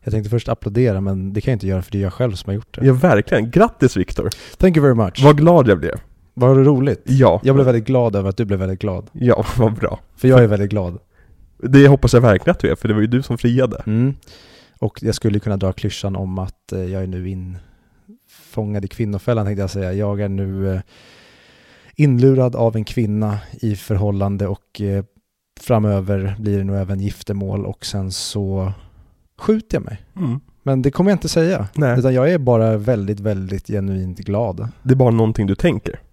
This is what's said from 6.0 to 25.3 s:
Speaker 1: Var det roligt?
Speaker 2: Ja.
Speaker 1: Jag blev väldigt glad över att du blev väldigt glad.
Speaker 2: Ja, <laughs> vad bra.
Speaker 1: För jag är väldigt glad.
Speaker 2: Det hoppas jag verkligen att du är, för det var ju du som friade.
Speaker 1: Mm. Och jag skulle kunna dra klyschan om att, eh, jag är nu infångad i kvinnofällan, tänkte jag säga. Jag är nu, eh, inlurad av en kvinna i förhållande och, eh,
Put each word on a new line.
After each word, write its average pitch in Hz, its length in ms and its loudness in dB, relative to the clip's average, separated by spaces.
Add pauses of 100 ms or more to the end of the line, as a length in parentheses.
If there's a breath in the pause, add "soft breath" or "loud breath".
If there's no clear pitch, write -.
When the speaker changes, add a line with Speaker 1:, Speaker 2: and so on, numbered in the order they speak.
Speaker 1:
Var 127 240 4
det 135 60 6
roligt? 135 420 2
Speaker 2:
Ja. 120 380 4
Speaker 1:
Jag 135 120 4
blev 123 100 4
väldigt 117 200 0
glad 120 300 0
över 98 140 -2
att 95 80 -6
du 117 80 -2
blev 98 140 -2
väldigt 92 220 -4
glad. 101 300 -8
Speaker 2:
Ja, 120 400 2
<laughs> - 60 -4
vad 110 160 2
bra. - 260 -6 (160)
Speaker 1:
För - 120 0
jag 127 160 8
är 113 40 6
väldigt 101 240 0
glad. 90 260 -6 (600)
Speaker 2:
Det 135 300 6
hoppas 135 260 4
jag 120 80 8
verkligen 117 300 4
att 175 80 -2
du 78 120 0
är, 80 40 0
för - 120 -6
det 107 60 2
var 107 80 0
ju 107 60 0
du 123 140 0
som 120 160 -6
friade. 120 480 -2
Speaker 1:
Mm. 117 280 0 (680 soft breath)
Och - 240 -6
jag 110 120 -2
skulle 104 240 -2
kunna 101 180 -4
dra 95 160 -2
klyschan 98 420 -8
om 95 240 -6
att, - 320 -12
eh, 98 120 -6
jag 95 200 -8
är 92 40 -8
nu 92 220 -8
infångad 98 1600 -12
i - 20 -8
kvinnofällan, 107 580 -4
tänkte 98 160 -4
jag 95 80 -4
säga. 92 240 -6
Jag 101 280 -4
är 101 80 -4
nu, 95 440 -4
eh, 95 80 -4 (1120 soft breath)
inlurad 131 600 4
av 117 200 0
en 110 80 -4
kvinna 107 560 -4 (120)
i 107 240 -6
förhållande 98 720 -4
och, - 340 -10
eh, 98 220 -2 (580)